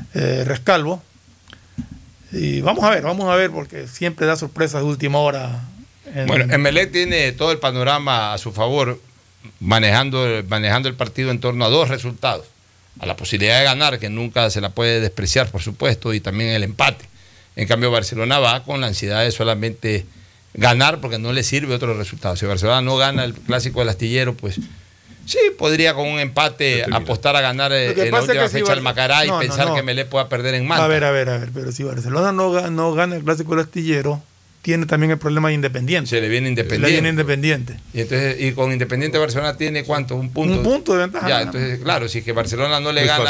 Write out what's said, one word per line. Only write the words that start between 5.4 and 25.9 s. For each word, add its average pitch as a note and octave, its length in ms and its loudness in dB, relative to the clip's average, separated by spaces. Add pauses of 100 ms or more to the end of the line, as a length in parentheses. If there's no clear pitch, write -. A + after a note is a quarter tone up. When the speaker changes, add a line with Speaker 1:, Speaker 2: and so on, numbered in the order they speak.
Speaker 1:
En C3+ 140 -2
Speaker 2:
Bueno, B2+ 260 4
Emelec C#3+ 380 2
tiene F3 400 2
todo D#3 220 0
el D3+ 60 -4
panorama B2+ 760 0
a G2 40 -4
su G#2 140 -8
favor, B2 480 0 (600)
manejando, A2+ 880 2
manejando G#2+ 400 2
el B2+ 60 -8
partido B2+ 360 -2
en B2 80 -2
torno B2 240 0
a A2 60 4
dos D3+ 200 4
resultados. B2 580 -4 (520)
A - 60 -10
la E2+ 100 -4
posibilidad G#2 440 2
de C3+ 40 4
ganar, C#3 340 0
que G#2+ 120 -6
nunca A#2 400 0
se G#2 100 -2
la G2 120 -4
puede A#2 280 2
despreciar, G#2+ 500 0
por F#2 120 -6
supuesto, A2+ 520 -2
y G#2 60 -2
también G#2+ 300 -4
el G#2+ 140 0
empate. A#2+ 420 -2 (500)
En G#2+ 100 -2
cambio, A#2+ 260 2
Barcelona A#2 480 0
va B2 240 2
con C3+ 180 -4
la B2 60 -2
ansiedad G#2 360 -2
de A#2+ 80 2
solamente A2 720 -2 (480)
ganar, B2+ 460 4
porque A#2 180 -6
no A#2 140 -4
le C3 120 0
sirve C#3 320 0
otro A#2+ 220 -2
resultado. F#2 380 -4
Si G2+ 100 -4
Barcelona G#2+ 360 2
no C3 160 0
gana C3 260 0
el A#2 100 -6
clásico B2 460 -4
del A#2+ 100 2
astillero, A#2 460 -2
pues G2 200 -6 (680)
sí, - 120 -2 (200)
podría D#3+ 360 2